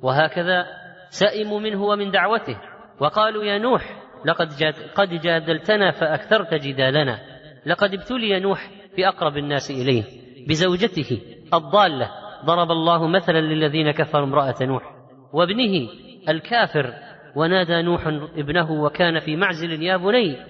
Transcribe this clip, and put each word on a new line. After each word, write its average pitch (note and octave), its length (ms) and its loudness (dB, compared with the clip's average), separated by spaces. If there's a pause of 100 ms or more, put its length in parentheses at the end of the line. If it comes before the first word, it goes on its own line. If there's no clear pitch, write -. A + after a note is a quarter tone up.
وهكذا E3+ 640 2 (420)
سئموا G#3 520 -2
منه G#3 220 -4
ومن G3+ 280 0
دعوته، F#3+ 460 0 (440)
وقالوا: G#3+ 440 0
"يا G3+ 140 0
نوح، A#3 240 2 (420)
لقد E3 240 0
جاد-، D3+ 460 -4
قد G3 140 2
جادلتنا E3 840 0
فأكثرت E3 640 0
جدالنا". C3+ 640 0 (480)
لقد F#3 280 0
ابتلي G#3 460 -2
نوح F#3+ 300 -2 (260)
بأقرب F3+ 400 0
الناس C#3+ 340 -2
إليه، B2+ 340 0 (440)
بزوجته F3 720 0 (340)
الضالة. D#3 560 2 (340)
ضرب E3+ 260 2
الله E3 380 2
مثلا F3 320 2
للذين D#3 500 2
كفروا D3 360 0
امرأة C3+ 360 0
نوح B2+ 200 -2 (500)
وابنه F3+ 560 0 (400)
الكافر. D#3 640 0 (440)
ونادى E3+ 460 2
نوح E3+ 240 0 (300)
ابنه D#3 340 0
وكان D#3 500 0
في D3+ 160 -4
معزل: E3 460 -2
"يا F#3 140 0
بني F#3+ 400 2 (140)